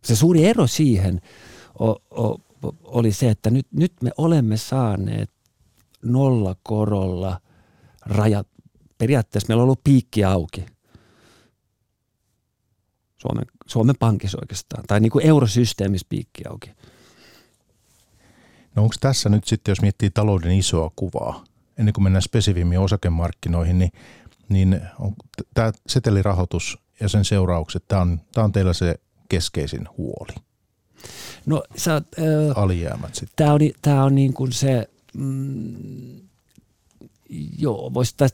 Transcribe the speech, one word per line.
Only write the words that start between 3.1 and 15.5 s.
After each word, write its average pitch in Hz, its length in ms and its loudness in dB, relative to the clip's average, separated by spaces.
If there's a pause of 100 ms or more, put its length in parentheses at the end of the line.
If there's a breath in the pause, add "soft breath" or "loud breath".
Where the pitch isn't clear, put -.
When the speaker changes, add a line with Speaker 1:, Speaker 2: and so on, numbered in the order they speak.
Speaker 1:
se, 117 180 0
että 107 200 -2
nyt, 131 220 0
nyt 165 200 0 (100)
me 127 160 -2
olemme 143 380 2
saaneet 107 760 -4 (720)
nollakorolla 104 1400 0 (680 soft breath)
rajat. 104 420 0 (500)
Periaatteessa 117 500 -2
meillä 113 120 2
on 123 40 4
ollut 131 200 0
piikki 123 400 4
auki. 92 420 -2 (2500 soft breath)
Suomen, - 300 -6 (200)
Suomen 117 320 2
Pankissa 101 420 0
oikeastaan, - 460 -14
tai 104 140 2
niinku 113 180 4
eurosysteemissä 113 880 2